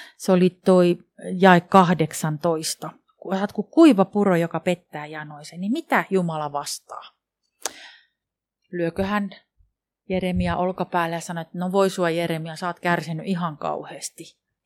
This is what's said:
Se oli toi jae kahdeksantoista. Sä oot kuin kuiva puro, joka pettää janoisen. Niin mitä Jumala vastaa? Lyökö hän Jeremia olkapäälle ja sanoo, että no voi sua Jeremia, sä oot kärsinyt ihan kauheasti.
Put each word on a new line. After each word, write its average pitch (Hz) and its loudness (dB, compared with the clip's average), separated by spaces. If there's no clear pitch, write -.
Se - -2
oli 180 6
toi 180 4
jae 180 6
kahdeksantoista. 160 0
Sä 190 -2
oot 202 -4
kuin - -6
kuiva 262 6
puro, 202 0
joka 165 -2
pettää 175 -6
janoisen. 151 -14
Niin 196 -2
mitä 262 -2
Jumala 160 -2
vastaa? - -10
Lyökö 175 -4
hän 202 -2
Jeremia 180 -2
olkapäälle 175 -2
ja 165 -8
sanoo, 170 -10
että 165 -14
no 180 -4
voi 196 4
sua 185 -2
Jeremia, 165 -4
sä 180 -8
oot 175 -8
kärsinyt 160 -2
ihan 170 -4
kauheasti. 147 -10